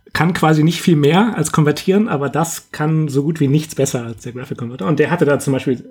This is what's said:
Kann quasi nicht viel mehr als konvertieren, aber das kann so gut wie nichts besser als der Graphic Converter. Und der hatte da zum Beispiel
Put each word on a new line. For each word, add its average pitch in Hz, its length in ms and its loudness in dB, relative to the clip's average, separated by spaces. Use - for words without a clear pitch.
Kann 165 180 2
quasi 156 320 2
nicht 165 160 0
viel 175 160 2
mehr 170 400 2
als 156 160 -2
konvertieren, 185 560 2
aber - 220 -4
das - 420 -6
kann 156 360 -2
so 135 160 0
gut 160 140 -2
wie 143 80 2
nichts 151 280 0
besser 131 320 -2
als 113 160 -12
der 123 100 -12
Graphic 123 240 -10
Converter. 123 300 -8
Und 156 120 2
der 147 120 2
hatte 160 160 2
da 143 120 4
zum 139 140 -2
Beispiel 131 380 -2